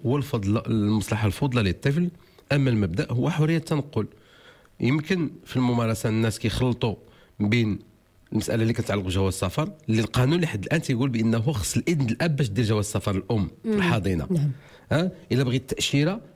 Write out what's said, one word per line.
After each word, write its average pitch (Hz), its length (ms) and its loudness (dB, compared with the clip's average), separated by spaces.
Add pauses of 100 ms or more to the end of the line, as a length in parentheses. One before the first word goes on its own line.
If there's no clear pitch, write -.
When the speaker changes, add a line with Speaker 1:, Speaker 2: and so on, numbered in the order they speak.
Speaker 1:
هو 127 100 2
الفضل، 107 500 -2
المصلحة 107 600 0
الفضلى 123 360 0
للطفل، 143 480 0 (420)
أما 135 180 2
المبدأ 104 420 0
هو 127 180 0
حرية 160 260 2
التنقل. 156 500 -2 (760)
يمكن 151 500 0 (140)
في - 120 -6
الممارسة 120 520 2
الناس 110 300 0
كيخلطوا 117 560 0 (460)
بين 107 380 2 (540)
المسألة 110 300 0
اللي 113 100 2
كتعلق 101 300 -2
بجواز 95 320 0
السفر، 101 380 -2 (160)
اللي 110 120 2
القانون 127 400 2
لحد 107 240 -2
الآن 165 180 0
تيقول 135 260 0
بأنه 113 440 2
خص 104 240 -2
الإذن 139 320 0
الأب 156 280 0
باش 135 120 2
دير 101 160 0
جواز 104 200 2
السفر 101 320 -2
الأم 101 340 0 (140)
Speaker 2:
مم. 220 80 -2
Speaker 1:
الحاضنة. 143 580 0
Speaker 2:
نعم. 147 200 2 (420)
Speaker 1:
ها؟ 175 200 0 (200)
إلا 123 100 2
بغيت 127 180 0
التأشيرة 160 600 -2 (160)